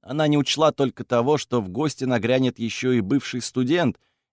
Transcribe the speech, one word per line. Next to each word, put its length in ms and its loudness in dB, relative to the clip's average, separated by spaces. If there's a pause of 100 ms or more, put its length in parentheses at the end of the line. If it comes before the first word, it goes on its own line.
Она 260 -2
не 100 4
учла 340 2
только 340 -2
того, 320 2
что 240 -2
в 80 -8
гости 340 -4
нагрянет 560 0
еще 320 -2
и 100 4
бывший 400 -2
студент 560 0 (360)